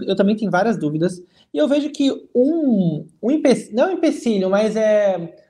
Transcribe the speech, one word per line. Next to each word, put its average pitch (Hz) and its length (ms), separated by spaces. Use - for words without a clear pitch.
eu 196 80
também 202 220
tenho 208 140
várias 190 280
dúvidas. 156 420
E 285 60
eu 294 80
vejo 285 240
que 277 200
um, 240 720
um 226 80
empe-, 294 420
não 247 120
é - 40
um 381 40
empecilho, 233 580
mas 214 260
é 208 580